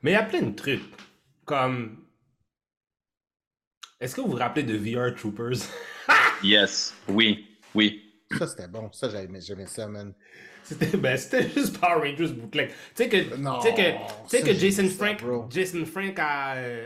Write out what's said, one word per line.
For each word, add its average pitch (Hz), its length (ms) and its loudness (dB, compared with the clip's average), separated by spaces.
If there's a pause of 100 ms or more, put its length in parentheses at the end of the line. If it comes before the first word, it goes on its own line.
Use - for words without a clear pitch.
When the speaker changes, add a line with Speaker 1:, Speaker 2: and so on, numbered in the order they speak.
Speaker 1:
Mais 151 100 2
il 196 40 6
y - 20 6
a 214 60 4
plein 349 180 0
de 120 140 -2
trucs, 117 260 -2 (640)
comme, 127 580 -2 (2000)
est-ce 127 160 -8
que 262 60 -4
vous 233 100 0
vous 127 60 0
rappelez 123 260 0
de 113 120 0
V 110 240 -2
R 123 160 0
Troopers ? 113 520 -4 (400)
<laughs> - 360 4
Speaker 2:
Yes, 101 520 4 (120)
oui, 107 520 2 (160)
oui. 104 280 2 (340)
Speaker 3:
Ça, - 80 0
c'était - 220 -12
bon. 107 240 -10
Ça, - 160 -6
j'aimais, 95 320 -8
j'aimais 95 280 -12
ça, 110 200 -10
man. 104 260 -12 (480)
Speaker 1:
C'était, - 360 -2
ben, 135 200 2
c'était 247 320 2
juste 233 300 -2
Power 165 300 4
Rangers 143 240 -2
bootleg. 117 360 -4
Tu - 60 -16 (180)
sais 262 160 0
que, 180 280 2
Speaker 3:
Non, 131 220 -2
Speaker 1:
tu 226 100 4
sais 226 40 2
que, 180 180 4
tu - 60 -4 (300)
sais 247 140 2
Speaker 3:
ça, - 40 0
Speaker 1:
que 220 80 6
Speaker 3:
j'aime 185 180 4
Speaker 1:
Jason 196 180 2
Speaker 3:
ça, - 160 -2
Speaker 1:
Frank, 208 180 -2
Speaker 3:
bro. 120 260 -2
Speaker 1:
Jason 170 360 -2
Frank 190 340 -6
a, 139 380 -2
euh, 120 280 -8